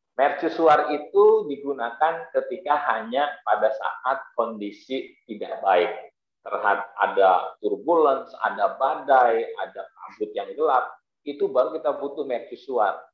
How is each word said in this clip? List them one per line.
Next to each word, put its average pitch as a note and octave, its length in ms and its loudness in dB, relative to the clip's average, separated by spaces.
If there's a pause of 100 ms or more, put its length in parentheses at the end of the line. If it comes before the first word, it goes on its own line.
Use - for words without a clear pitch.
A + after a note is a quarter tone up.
(140)
Mercusuar D3+ 800 2
itu G#3 560 4
digunakan C#3 840 -4
ketika C3+ 400 -2 (180)
hanya A#2 320 -2 (160)
pada G#2+ 320 0
saat - 460 -4 (180)
kondisi A2+ 760 -6 (100)
tidak G#2 380 -10
baik. F2+ 260 4 (560)
Terhad-, G#2 500 -2
ada F#2+ 640 2
turbulence, C3 720 0 (140)
ada G2+ 340 0
badai, C3 680 4 (120)
ada F#2+ 260 -10
kabut - 480 -10
yang G2+ 220 -8
gelap, C#3 320 2 (380)
itu C#3+ 240 -4
baru B2+ 260 2
kita C#3+ 220 -2
butuh C#3+ 300 -8
mercusuar. A#2+ 720 -2 (140)